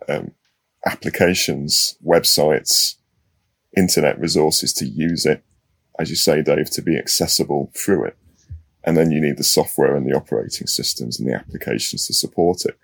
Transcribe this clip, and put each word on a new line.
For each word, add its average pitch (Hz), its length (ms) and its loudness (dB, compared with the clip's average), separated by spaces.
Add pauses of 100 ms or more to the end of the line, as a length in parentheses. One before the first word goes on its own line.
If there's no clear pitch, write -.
um, 50 240 -6 (540)
applications, - 1120 0 (100)
websites, 78 880 2 (800)
internet 85 440 2
resources 78 540 2
to - 120 -4
use 80 400 -2
it, - 160 2 (560)
as 82 120 -4
you 85 60 -6
say, 78 260 2
Dave, 73 280 0
to - 120 -6
be 80 140 0
accessible - 800 -2
through 87 300 0
it. 50 120 -8 (680)
And 82 120 2
then 82 140 4
you 76 100 2
need 71 180 0
the 71 60 -4
software 71 520 2
and 65 100 -2
the 65 100 0
operating - 500 -6
systems 58 520 -6
and 60 100 -4
the 60 60 -2
applications - 720 -6
to - 60 -8
support - 540 0
it. - 180 -8